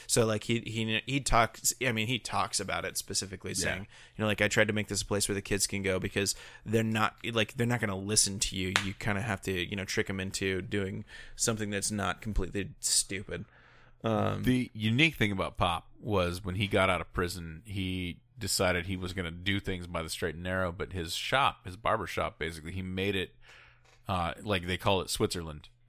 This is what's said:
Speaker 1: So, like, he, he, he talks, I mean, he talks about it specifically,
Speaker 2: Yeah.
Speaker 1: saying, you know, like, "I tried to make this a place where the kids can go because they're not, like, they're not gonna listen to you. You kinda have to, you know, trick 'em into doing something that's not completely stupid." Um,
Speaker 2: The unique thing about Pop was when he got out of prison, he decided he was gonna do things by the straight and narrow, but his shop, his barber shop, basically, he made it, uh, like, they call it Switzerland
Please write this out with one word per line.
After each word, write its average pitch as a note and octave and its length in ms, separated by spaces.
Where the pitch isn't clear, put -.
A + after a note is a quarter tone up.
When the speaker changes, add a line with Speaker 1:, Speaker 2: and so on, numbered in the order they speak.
Speaker 1:
So, A2+ 180
like, G#2+ 200
he, A#2 160
he, A2 440
he C3+ 140
talks, - 540
I B2+ 60
mean, A2 160
he B2+ 100
talks G2+ 420
about F2 260
it - 120
specifically, G2 540
Speaker 2:
Yeah. E2 120
Speaker 1:
saying, F#2 240
you A2 60
know, G#2+ 40
like, G#2 140
"I G#2 60
tried G#2+ 200
to G#2+ 60
make G#2 140
this G2+ 160
a - 20
place G2+ 240
where G2+ 60
the G2+ 60
kids G2+ 260
can G2+ 160
go F#2 160
because G2+ 340
they're A2 180
not, A2 320
like, A2 220
they're A#2 120
not A#2+ 140
gonna G2+ 140
listen G2 440
to - 160
you. F#2 180
You G2 120
kinda G2+ 260
have G#2 220
to, F#2+ 80
you F2+ 240
know, F#2+ 100
trick - 240
'em F#2+ 100
into F#2+ 420
doing G2+ 440
something G#2+ 340
that's G2+ 220
not F#2+ 300
completely G2 480
stupid." - 640
Um, G#2 400
Speaker 2:
The B2+ 300
unique A2+ 420
thing G#2 160
about F2 260
Pop F2 300
was F2+ 460
when F2+ 100
he G#2 120
got F#2+ 220
out F2 120
of - 120
prison, F2 520
he F#2 540
decided F2+ 460
he G2 100
was F2+ 180
gonna F2 180
do G2 280
things F2+ 280
by F2 160
the D#2+ 60
straight E2 260
and F2 80
narrow, F#2 280
but F2+ 220
his E2+ 220
shop, - 500
his F#2 100
barber G2 320
shop, E2+ 320
basically, E2 320
he F#2+ 120
made F#2+ 320
it, F#2 200
uh, F2 260
like, F#2 240
they F2+ 100
call G2 240
it - 80
Switzerland E2+ 600